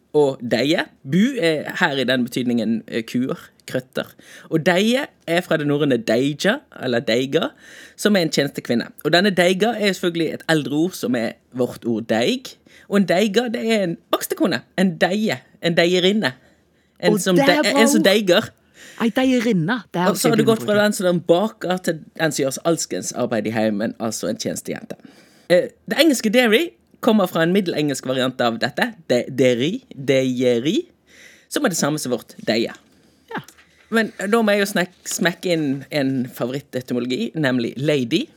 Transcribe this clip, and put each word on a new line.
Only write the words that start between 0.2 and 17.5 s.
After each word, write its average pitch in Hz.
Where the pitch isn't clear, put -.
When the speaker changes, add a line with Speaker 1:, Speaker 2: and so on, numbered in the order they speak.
Speaker 1:
deie. 139
Bu 139
er 160
her 156
i 131
den 123
betydningen, 120
eh, 117
kuer, 131
krøtter. -
Og 160
deie 220
er 165
fra 165
det 147
norrøne 143
deija, 143
eller 120
deiga, 139
som 202
er 165
en -
tjenestekvinne. 139
Og 156
denne 202
deiga 202
er 196
selvfølgelig 170
et -
eldre 147
ord 170
som 123
er 113
vårt 123
ord 113
deig. 170
Og 202
en 175
deiga, 214
det 233
er 214
en 170
bakstekone. 320
En 185
deie. 185
En 170
deierinne. 180
En 214
Speaker 2:
Og 180
Speaker 1:
som 190
Speaker 2:
det 277
Speaker 1:
de-, 294